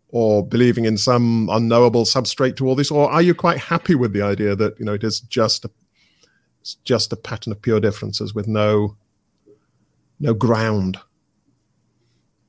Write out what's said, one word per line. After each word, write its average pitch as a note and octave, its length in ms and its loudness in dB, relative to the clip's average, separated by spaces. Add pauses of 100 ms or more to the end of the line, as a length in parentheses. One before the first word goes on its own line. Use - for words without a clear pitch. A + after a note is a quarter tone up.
(140)
Or G#2+ 320 2
believing A#2+ 380 2
in A2 140 0
some A#2 520 2
unknowable A#2 540 4
substrate C3 520 -2
to C3 120 -2
all C3 60 0
this? C#3 160 -2
Or D3 200 2
are D#3 120 2
you F3 120 4
quite E3+ 220 0
happy E3 380 -2
with A#2+ 180 0
the G2+ 80 -2
idea G2+ 340 0
that, G#2+ 240 -2
you A#2 60 -8
know, G#2 80 -4
it G#2 120 -6
is G#2+ 160 -4
just - 440 -2
a, - 60 -12 (880)
it's - 140 -16 (100)
just A2 300 -2
a - 20 -10
pattern - 340 -12
of G#2+ 120 -10
pure A2 180 2
differences G#2+ 540 -6
with G#2 120 -8
no, G#2+ 480 0 (1300)
no A#2 140 0
ground? G#2+ 640 0 (1500)